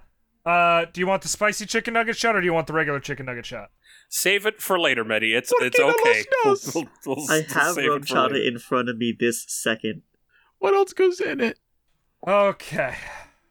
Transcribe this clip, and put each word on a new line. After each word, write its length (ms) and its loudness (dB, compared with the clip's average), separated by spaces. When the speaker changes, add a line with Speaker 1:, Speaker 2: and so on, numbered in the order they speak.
Speaker 1:
Uh, 460 4
do 80 -8
you 80 0
want 140 0
the 80 -10
spicy 360 -2
chicken 280 -4
nugget 240 0
shot 180 0
or 60 0
do 40 2
you 80 2
want 140 0
the 60 -8
regular 260 0
chicken 260 -10
nugget 200 -10
shot? 260 -14
Speaker 2:
Save 360 0
it 160 -4
for 160 0
later, 280 2
Medi. 280 0
It's, 180 0
Speaker 3:
¿Por 140 2
Speaker 2:
it's 140 2
Speaker 3:
qué 40 6
no 80 4
Speaker 2:
okay. 320 4
Speaker 3:
los 200 2
dos? 100 -4
Speaker 2:
We'll, 100 -2
we'll, 200 -4
we'll 60 0
Speaker 4:
I 40 4
have 220 2
Speaker 2:
save 100 -2
it 40 2
Speaker 4:
rum 140 -2
Speaker 2:
for 120 -6
Speaker 4:
chata 180 2
Speaker 2:
later. 160 0
Speaker 4:
in 100 -6
front 300 -2
of 80 -4
me 200 -2
this 300 0
second. 540 -4
Speaker 3:
What 140 2
else 200 2
goes 280 0
in 180 -4
it? 180 -2
Speaker 1:
Okay. 680 0